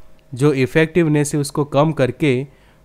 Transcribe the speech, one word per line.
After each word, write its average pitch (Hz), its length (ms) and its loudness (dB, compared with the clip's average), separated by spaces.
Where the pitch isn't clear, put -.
जो 139 200 2
इफेक्टिवनेस 151 800 0
है 151 80 0
उसको 143 240 -4
कम 147 280 0
करके 131 420 0